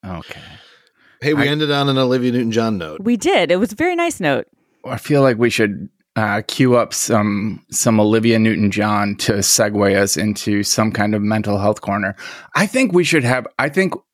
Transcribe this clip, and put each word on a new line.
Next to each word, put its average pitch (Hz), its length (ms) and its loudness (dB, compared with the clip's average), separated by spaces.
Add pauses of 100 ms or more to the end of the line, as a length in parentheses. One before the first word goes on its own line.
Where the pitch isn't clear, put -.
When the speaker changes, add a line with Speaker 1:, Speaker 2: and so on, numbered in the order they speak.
Speaker 1:
Okay. 87 340 -14 (800)
Speaker 2:
Hey, 147 140 0
we 143 80 2
Speaker 1:
I 139 60 2
Speaker 2:
ended 151 220 0
on 139 180 2
an 135 100 2
Olivia 127 340 2
Newton-John 113 460 0
note. 80 240 -8
Speaker 3:
We 233 140 0
did. 220 340 2
It 180 60 4
was 190 160 -2
a - 20 -14
very 349 200 -2
nice 339 260 -2
note. 143 260 0 (380)
Speaker 1:
I 107 120 -8
feel 147 260 0
like 131 140 4
we 117 140 2
should, 101 380 -2 (280)
uh, 107 320 0
cue 127 280 4
up 113 180 0
some, 104 760 -2
some 110 300 2
Olivia 110 380 4
Newton-John 104 800 0
to - 180 -2
segue 101 600 2
us 98 200 0
into 101 460 -2
some 113 300 0
kind 107 220 -2
of 104 60 0
mental 104 380 -2
health 101 240 0
corner. 98 340 -4 (380)
I 202 120 0
think 254 260 -2
we 175 120 4
should 147 200 0
have, 123 220 0 (120)
I 135 100 0
think 185 240 0 (220)